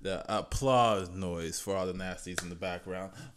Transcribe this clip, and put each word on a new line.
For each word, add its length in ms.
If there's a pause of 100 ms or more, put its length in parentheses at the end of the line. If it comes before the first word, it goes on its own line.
the 340
applause 720
noise 500
for 160
all 120
the 60
nasties 500
in 60
the 60
background. 560 (260)